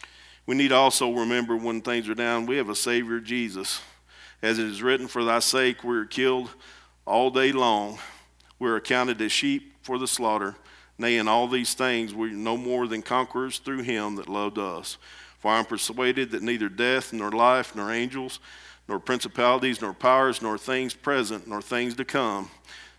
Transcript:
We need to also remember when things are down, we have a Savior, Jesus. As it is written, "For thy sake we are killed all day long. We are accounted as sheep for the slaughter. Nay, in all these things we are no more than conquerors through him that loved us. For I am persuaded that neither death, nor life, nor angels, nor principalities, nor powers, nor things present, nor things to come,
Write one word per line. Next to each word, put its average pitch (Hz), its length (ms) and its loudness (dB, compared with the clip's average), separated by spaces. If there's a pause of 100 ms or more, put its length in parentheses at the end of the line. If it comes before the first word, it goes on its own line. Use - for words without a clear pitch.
(460)
We 127 100 -2
need 139 120 4
to 131 80 6
also 131 360 6
remember 120 420 0
when 113 280 -2
things 117 260 -2
are 110 60 -2
down, 120 320 0
we 131 100 0
have 117 140 -2
a 104 40 -4
Savior, 117 460 0
Jesus. 110 640 -4 (580)
As 113 180 0
it 113 60 0
is 104 180 -6
written, 127 240 0
"For 120 160 -4
thy 117 180 2
sake 127 440 2
we 120 140 -2
are 107 80 -4
killed 127 420 0 (560)
all 120 260 2
day 135 220 4
long. 110 460 0 (600)
We 123 120 -2
are 110 60 0
accounted 123 440 0
as 110 100 0
sheep 139 520 -2
for 127 160 -6
the 131 100 -4
slaughter. 107 480 -2 (400)
Nay, 117 220 2
in 107 100 2
all 120 200 4
these 123 260 0
things 117 400 0
we 113 160 -4
are - 20 -12
no 110 240 -4
more 123 300 -2
than 110 160 -4
conquerors 127 560 -2
through 135 240 -6
him 107 340 -4
that 98 140 -12
loved 101 260 -4
us. 92 400 -6 (420)
For 107 120 0
I 113 80 6
am 113 80 2
persuaded 127 640 0
that 104 120 -4
neither 110 280 -2
death, 120 420 0
nor 104 180 -4
life, 120 460 4
nor 104 160 -6
angels, 127 480 -6 (480)
nor 101 120 -4
principalities, 123 840 2
nor 101 100 -4
powers, 127 480 4
nor 110 160 -2
things 127 380 -2
present, 110 520 -2
nor 104 140 -6
things 120 360 -4
to 131 100 -6
come, 101 440 -4 (480)